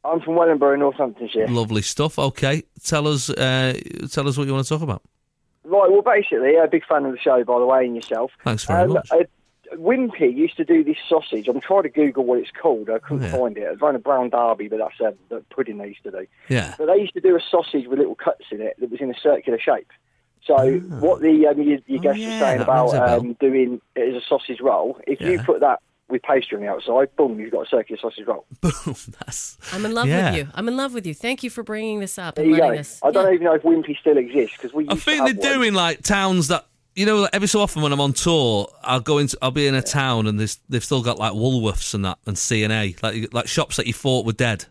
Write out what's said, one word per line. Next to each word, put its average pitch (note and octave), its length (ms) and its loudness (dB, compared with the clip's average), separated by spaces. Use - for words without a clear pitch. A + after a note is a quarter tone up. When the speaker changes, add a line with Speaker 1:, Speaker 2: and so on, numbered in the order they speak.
Speaker 1:
I'm D#3+ 140 0
from D#3+ 140 -4
Wellingborough, D3 400 4
Northamptonshire. B2 720 -2
Speaker 2:
Lovely A2+ 340 0
stuff. - 380 -2
Okay, C#3 420 -2
tell D3+ 240 0
us, C#3+ 240 -2
uh, C3 420 0
tell C#3 160 -2
us C3 100 -2
what C#3+ 80 -2
you C3+ 80 -4
want C3+ 140 0
to - 40 -10
talk D#3 120 -2
about. B2+ 180 -6
Speaker 1:
Right, F#3 260 4
well, G3+ 140 6
basically, E3 540 4
a D#3+ 100 6
big D#3+ 180 0
fan C#3+ 200 2
of C3 80 -4
the A#2+ 40 -10
show, B2+ 260 4
by B2 140 2
the B2 80 4
way, C3 220 4
and A#2+ 80 -4
yourself. A#2 340 -6
Speaker 2:
Thanks A#2 220 -2
very F3 180 2
Speaker 1:
Um, C#3 100 2
Speaker 2:
much. - 180 -2
Speaker 1:
uh, - 120 4
Wimpy A3+ 580 0
used - 220 0
to D#3+ 60 -4
do D#3+ 200 4
this D#3 140 -2
sausage. B2 380 0
I'm B2+ 120 -2
trying G3 240 2
to G#3 60 -4
Google C#3 340 0
what B2 160 2
it's - 120 -8
called. A2 380 -2
I A2+ 100 -2
couldn't C#3 240 -6
Speaker 2:
Yeah. B2 140 -2
Speaker 1:
find A2+ 200 -2
it. G#2+ 60 -8
It's E2+ 180 -6
around D3 140 2
a A#2 40 -4
brown B2+ 300 0
derby, A2+ 380 0
but A2 120 -4
that's, A2 220 -6
uh, G#2+ 100 0
the A2+ 200 -10
pudding G#2+ 300 -6
they G2+ 80 -12
used - 160 -20
to G2+ 80 -12
do. F#2 160 -12
Speaker 2:
Yeah. A#2 280 -2
Speaker 1:
But D#3 100 -2
they F#3+ 140 4
used F#3+ 140 -6
to F3+ 60 -8
do F#3 140 6
a E3 140 0
sausage D#3 380 0
with C3+ 120 -2
little - 160 2
cuts - 360 -4
in G#2+ 100 -10
it A2 180 -6
that A#2+ 120 -6
was A#2+ 100 -10
in C3+ 80 -4
a A#2+ 100 -10
circular C3+ 400 0
shape. A#2+ 280 -2
So D3+ 100 2
Speaker 2:
Ah. C#3+ 440 2
Speaker 1:
what E3+ 220 2
the, D#3 260 6
um, D3 120 2
your, D3 280 2
your C4+ 120 -4
Speaker 2:
Oh, - 40 -6
Speaker 1:
guest D3 160 2
Speaker 2:
yeah, A3 100 -6
Speaker 1:
was A3 100 -4
saying C3 200 2
Speaker 2:
that - 40 -2
Speaker 1:
about, B2+ 280 4
Speaker 2:
rings - 20 2
a C3+ 60 2
bell. A#2+ 220 4
Speaker 1:
um, A#2+ 180 -6
doing C3 420 2
it B2 200 -2
as A#2+ 60 -8
a - 60 -16
sausage B2+ 340 -4
roll, A2+ 460 0
if - 120 -4
you F3+ 140 0
Speaker 2:
Yeah. E3 100 -2
Speaker 1:
put - 180 2
that C#3 180 2
with B2+ 140 -4
pastry C3 360 -2
on G#2 60 -8
the G#2 60 -6
outside, B2+ 460 0
boom, A#2+ 240 0
you've A2 120 -8
got - 140 -4
a - 40 -20
circular A2+ 300 -2
sausage G#2+ 280 -10
roll. - 260 -6
Speaker 2:
<laughs> - 80 -14
Boom, D3+ 340 -4
that's - 320 -14
Speaker 3:
I'm G3+ 120 -6
in A3 100 -4
love A#3 120 0
Speaker 2:
yeah. E3+ 220 2
Speaker 3:
with C3 100 -2
you. C#3 140 -8
I'm G#3+ 140 -6
in B3 100 -4
love C4+ 160 -6
with G3+ 140 -8
you. D3+ 80 -8
Thank B3 260 -6
you B3 80 -8
for A#3 140 -12
bringing G#3+ 360 -6
this G3 200 -8
up F3 160 -10
Speaker 1:
There D3+ 100 -2
Speaker 3:
and D#3 80 6
Speaker 1:
you E3 60 4
go. D#3+ 80 6
Speaker 3:
letting D3 140 0
us - 220 -16
Speaker 1:
I C#3+ 60 2
don't F#3+ 160 2
Speaker 3:
Yeah. F#3 80 4
Speaker 1:
even F3 120 0
know E3 100 4
if D3+ 80 -2
Wimpy D#3 360 2
still D3 180 2
exists, B2 400 -2
'cause A#2 140 -12
we D3+ 160 -4
Speaker 2:
I E3+ 60 -2
Speaker 1:
used E3+ 120 -6
to D4+ 60 0
Speaker 2:
think C#4+ 160 2
Speaker 1:
have B3+ 140 0
Speaker 2:
they C#4 80 0
do C4+ 100 2
Speaker 1:
one. A#3+ 100 2
Speaker 2:
in, G3+ 40 0
like, E3+ 300 -2
towns F#3+ 460 0
that, E3+ 180 -2
you G3 120 0
know, G#3+ 140 4
like, G3 120 0
every G3+ 140 0
so G#3 120 2
often F#3+ 220 0
when D3 100 0
I'm C#3+ 80 0
on C#3 140 2
tour, B2 540 2
I'll B2+ 160 0
go D3 180 0
into, C#3+ 240 0
I'll C3 80 -2
be C#3+ 160 0
in C3+ 80 2
a C3 80 0
town B2+ 460 0
and G#2 120 -2
there's, G#2+ 200 -4
they've B2 160 -2
still C3 160 -2
got, A#2 160 -4
like, G#2 160 -4
Woolworths A2 600 -2
and G2 100 -2
that F#2 220 -6
and G2 100 -6
C A2 260 0
and G#2+ 80 0
A, G#2 300 -2
like, A2 320 -6
like A#2 140 -4
shops - 300 -4
that - 100 -4
you A#2 60 -4
thought B2+ 340 0
were A2+ 40 0
dead. A2+ 400 -2